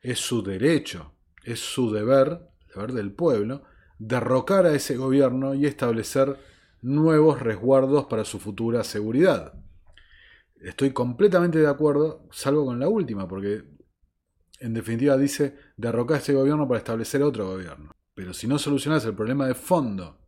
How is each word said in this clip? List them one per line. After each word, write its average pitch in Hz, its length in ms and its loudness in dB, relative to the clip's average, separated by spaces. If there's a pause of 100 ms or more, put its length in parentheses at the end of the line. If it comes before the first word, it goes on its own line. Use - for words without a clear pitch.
es 123 180 -6
su 117 240 -2
derecho, 95 720 -2 (300)
es 117 160 -8
su 120 320 -2
deber, 135 560 2 (180)
el - 80 -20
deber 107 200 -8
del 101 180 -6
pueblo, 131 500 0 (380)
derrocar 127 680 2
a 156 80 4
ese 139 220 -2
gobierno 135 580 2
y 143 120 0
establecer 135 680 0 (440)
nuevos 151 600 4
resguardos 131 680 2
para 107 180 -2
su - 160 -10
futura 113 420 -2
seguridad". 110 720 0 (1040)
Estoy 135 340 -4
completamente 160 680 2
de 151 80 6
acuerdo, 147 640 0
salvo 143 320 0
con 123 160 -4
la 147 80 0
última, 117 400 -2
porque 98 420 -6 (880)
en 113 160 -6
definitiva 117 420 0
dice, 139 400 0 (200)
"Derrocar 117 400 -2
a 135 40 -2
ese 143 140 0
gobierno 143 320 2
para 123 120 0
establecer 113 440 -4
otro 117 240 0
gobierno". 85 460 -12 (220)
Pero 92 180 -12
si 107 160 -8
no 143 100 0
solucionás 143 460 0
el 110 100 -2
problema 127 320 -2
de 127 80 0
fondo 110 720 -2